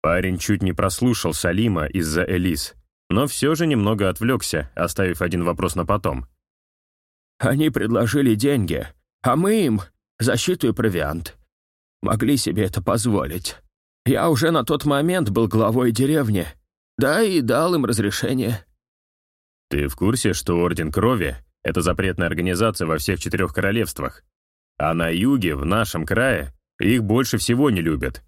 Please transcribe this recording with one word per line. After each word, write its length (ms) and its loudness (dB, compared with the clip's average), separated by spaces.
Парень 360 0
чуть 240 0
не 120 0
прослушал 600 0
Салима 540 0
из-за 360 -2
Элис, 520 -2
но 180 2
всё 280 0
же 100 0
немного 440 2
отвлёкся, 680 -2
оставив 460 -2
один 220 0
вопрос 320 -2
на 100 -2
потом. 420 -2
«Они 300 2
предложили 680 2
деньги, 520 0
а 120 2
мы 300 2
им 160 2
защиту 480 0
и 60 2
провиант. 640 -2
Могли 360 2
себе 280 0
это 180 -4
позволить. 760 -2
Я 240 2
уже 220 2
на 120 2
тот 220 -2
момент 440 2
был 180 2
главой 440 2
деревни, 540 0
да 260 2
и 180 2
дал 320 2
им 120 2
разрешение». 800 -2
«Ты 180 0
в 80 -8
курсе, 380 0
что 260 0
Орден 320 0
Крови — 440 0
это 180 0
запретная 460 0
организация 580 -2
во 120 -2
всех 220 -2
четырёх 340 -4
королевствах? 680 -4
А 160 0
на 160 0
юге, 460 0
в 100 -4
нашем 400 -2
крае, 480 -2
их 240 2
больше 340 0
всего 320 2
не 120 0
любят. 460 -4